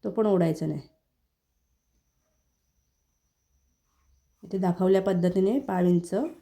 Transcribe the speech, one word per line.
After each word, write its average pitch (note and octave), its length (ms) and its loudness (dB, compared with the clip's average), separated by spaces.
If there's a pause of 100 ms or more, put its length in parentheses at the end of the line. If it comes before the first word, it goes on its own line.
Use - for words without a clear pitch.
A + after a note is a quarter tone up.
तो G#3 60 -4
पण G#3+ 160 0
ओढायचा E3+ 400 0
नाही. D3+ 140 -4 (3500)
इथे F#3+ 160 -8
दाखवल्या F#3 440 2
पद्धतीने F#3+ 580 0
पाव F3+ 260 -2
इंच F3 280 2 (280)